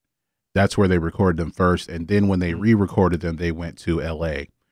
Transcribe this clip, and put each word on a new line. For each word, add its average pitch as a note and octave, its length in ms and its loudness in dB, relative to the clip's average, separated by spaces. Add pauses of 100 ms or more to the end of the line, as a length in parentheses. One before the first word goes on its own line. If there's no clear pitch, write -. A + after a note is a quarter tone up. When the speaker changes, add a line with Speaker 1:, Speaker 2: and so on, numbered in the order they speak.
(560)
Speaker 1:
That's G2 200 2
where G2+ 120 4
they F#2 100 4
recorded E2+ 420 0
them E2+ 120 -6
first. F2+ 360 0
And E2 200 -10
then G#2 180 2
when F#2+ 140 2
they F2 100 -2
Speaker 2:
Mm-hmm. E2 120 -6
Speaker 1:
re-recorded G2 580 2
them, E2 160 -4
they E2+ 160 -2
went E2+ 260 -10
to D#2+ 240 -2
L D#2+ 240 -6
A. C#2+ 220 -6 (240)